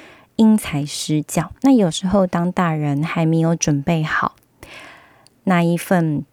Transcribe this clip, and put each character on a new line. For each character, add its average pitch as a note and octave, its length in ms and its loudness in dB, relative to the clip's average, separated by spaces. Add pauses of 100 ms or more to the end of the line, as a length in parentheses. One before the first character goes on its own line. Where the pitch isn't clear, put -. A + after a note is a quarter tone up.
(360)
因 A3 220 4
材 C#3+ 280 -4
施 D3+ 360 -4
教。 - 300 -4 (100)
那 C#4 100 4
有 G#3+ 180 4
时 E3+ 180 -6
候 F#3+ 180 2
当 F3 260 -2
大 E3+ 220 0
人 D3 300 -2
还 E3 220 -2
没 E3 140 2
有 E3 160 2
准 D3 260 -2
备 D#3+ 220 -2
好 - 320 -4 (1080)
那 F3 200 2
一 E3+ 140 0
份 D#3+ 560 -2